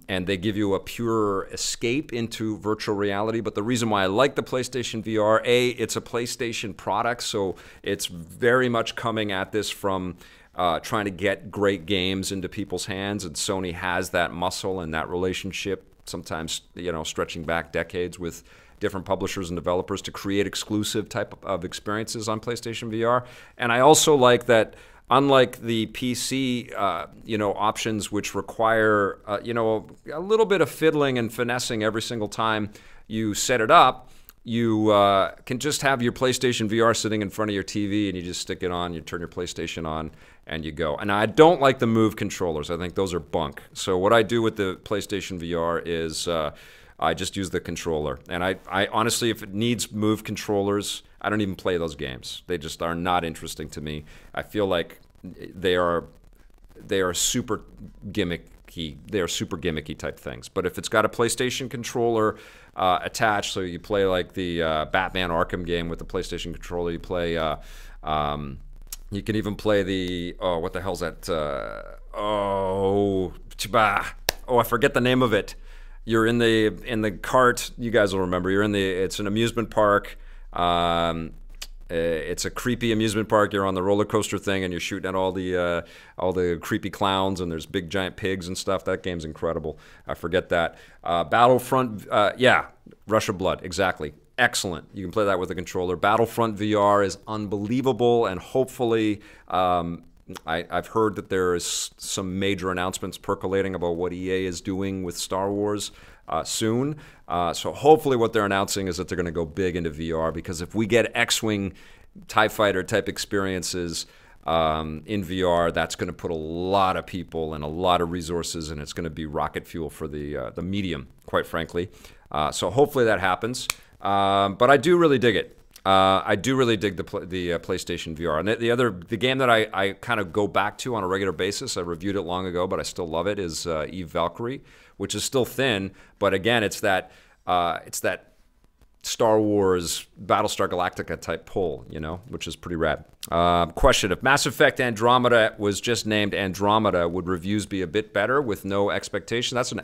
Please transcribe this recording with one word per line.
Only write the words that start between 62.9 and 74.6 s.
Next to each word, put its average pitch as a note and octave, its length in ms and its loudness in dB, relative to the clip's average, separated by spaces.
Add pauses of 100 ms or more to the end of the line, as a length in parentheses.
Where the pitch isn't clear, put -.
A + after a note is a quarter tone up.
attached, G#2 500 0
so G2+ 100 -4
you F2 180 -6
play, G2+ 260 0
like, F2+ 280 0
the, F2 280 -2
uh, D#2 240 0
Batman F2+ 460 -2
Arkham F2 340 -2
game E2+ 240 -2
with E2 80 -6
the E2 80 -12
PlayStation F2 480 -6
controller, F2 380 -6
you E2+ 80 -6
play, F2 360 -4
uh, D#2+ 220 -2 (460)
um, D2 560 -2 (500)
you G2+ 140 -6
can G#2+ 120 -2
even G#2 200 -2
play G#2 260 2
the, F2+ 580 -2
oh, F2 200 0
what E2 140 -4
the F2+ 80 -6
hell's F2+ 180 -4
that? E2 280 -6
Uh, C#2 560 -4 (320)
oh, G2 1200 0 (240)
tchba. G2+ 480 2 (420)
Oh, B2 120 6
I A#2 40 6